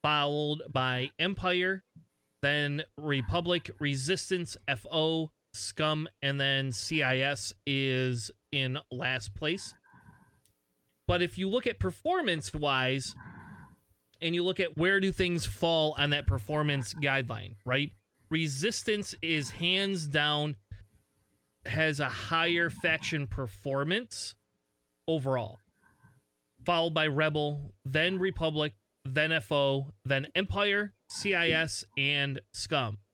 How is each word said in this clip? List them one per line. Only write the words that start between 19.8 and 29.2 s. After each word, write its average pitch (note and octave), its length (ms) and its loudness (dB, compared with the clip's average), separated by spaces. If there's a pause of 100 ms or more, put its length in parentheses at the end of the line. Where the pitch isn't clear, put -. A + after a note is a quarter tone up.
down, D3 480 0 (1080)
has D3+ 340 0
a C#3+ 80 0
higher E3+ 640 0
faction D#3 580 -2
performance C#3+ 1080 -4 (680)
overall, C3+ 540 -2 (1040)
followed E3+ 280 2
by D#3 140 4
Rebel, D3 680 0 (100)
then D#3+ 340 2
Republic, D#3+ 540 0 (320)
then D3+ 300 0